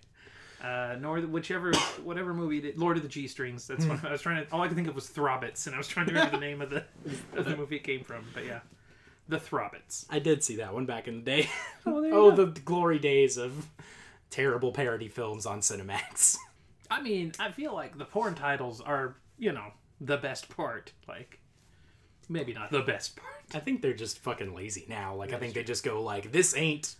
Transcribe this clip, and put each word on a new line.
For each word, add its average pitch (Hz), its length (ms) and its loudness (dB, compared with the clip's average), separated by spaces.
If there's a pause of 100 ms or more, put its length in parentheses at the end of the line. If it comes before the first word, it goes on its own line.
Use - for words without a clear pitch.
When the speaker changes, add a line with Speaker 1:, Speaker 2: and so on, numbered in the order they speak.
(640)
Speaker 1:
Uh, 123 380 -4
nor 156 200 -2
the, 165 80 -4
whichever, 175 420 -2 (320)
whatever 175 300 -4
movie 165 260 0
it 143 60 -4
is, 143 140 -6
Lord 170 180 4
of 160 60 0
the 143 80 -8
G 139 180 -6
Strings. 123 380 -8
That's 160 180 0
what 151 140 2
Speaker 2:
Hmm. 156 80 -6
Speaker 1:
I 147 60 -2
was 143 100 -4
trying 160 220 0
to. - 80 -8
All 165 100 2
I 175 60 2
could 160 80 0
think 170 120 0
of 139 60 -4
was 135 140 -8
Throbbits, 131 580 -2
and 135 80 -8
I 131 40 -4
was 139 80 -6
trying 170 200 0
to 165 60 0
remember 156 260 4
the - 20 -2
name 143 220 -4
of 135 80 -6
the, 143 120 -2 (540)
of - 80 0
the 151 120 0
movie 147 200 -4
it - 80 -8
came 131 180 -2
from. 117 220 -12 (100)
But - 120 -8
yeah, 117 140 -8 (680)
the 156 80 -2
Throbbits. - 720 -6
Speaker 2:
I 151 100 0
did 147 240 4
see 110 140 -2
that 104 160 -6
one 127 140 -2
back 117 220 -6
in 113 80 -6
the 117 60 -10
day. 135 280 4 (160)
<laughs> - 200 -10
Speaker 1:
Oh, 302 140 2
there 311 100 2
you 320 60 4
Speaker 2:
Oh, 208 160 12
Speaker 1:
go. 185 140 8
Speaker 2:
the 156 160 -6
glory 170 360 4
days 139 380 6
of 127 320 -6 (640)
terrible 127 420 2
parody 113 360 -2
films 107 380 -6
on 104 140 -4
Cinemax. - 760 0 (280)
<laughs> - 260 -18
Speaker 1:
I 254 120 0
mean, 185 360 -2
I 208 140 -2
feel 277 220 -6
like 139 240 -8
the 143 80 -8
porn 208 280 2
titles 131 460 -2
are, 135 340 -2 (240)
you 208 140 2
know, 107 200 -8 (280)
the 143 160 0
best 131 400 -6
part. 123 360 -6 (140)
Like, - 320 -16 (920)
maybe 135 240 -4
not 107 180 -8
the 139 100 4
best 110 320 -2
part. - 200 -14 (200)
Speaker 2:
I 156 60 -4
think 262 220 -2
they're 131 120 2
just 107 260 -6
fucking 107 340 -4
lazy 95 340 -8
now. 101 260 -6
Like, 98 140 -6
I - 40 -4
Speaker 1:
That's 120 100 -4
Speaker 2:
think 117 120 -6
they 117 60 -2
Speaker 1:
true. 113 60 -6
Speaker 2:
just 117 180 -2
go 110 180 0
like, 107 300 -4
"This 175 240 6
ain't" 151 440 0